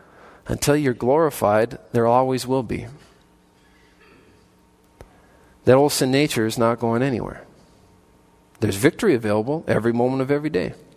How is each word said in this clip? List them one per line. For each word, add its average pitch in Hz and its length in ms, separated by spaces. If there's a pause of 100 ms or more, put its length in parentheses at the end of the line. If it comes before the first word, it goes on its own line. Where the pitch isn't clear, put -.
(480)
Until 143 300
you're 139 160
glorified, 123 840 (140)
there 117 160
always 127 400
will 131 160
be. 110 240 (2750)
That 123 100
old 143 160
sin 131 200
nature 135 340
is 110 120
not 117 220
going 117 240
anywhere. 104 420 (1160)
There's 98 160
victory 160 360
available 113 540
every 113 240
moment 127 300
of 131 100
every 147 180
day. - 240 (240)